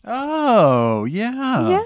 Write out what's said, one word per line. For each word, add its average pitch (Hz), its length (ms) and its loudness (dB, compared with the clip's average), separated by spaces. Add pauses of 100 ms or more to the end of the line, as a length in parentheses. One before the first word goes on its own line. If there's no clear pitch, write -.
Oh, 208 1000 2
yeah. 254 800 -2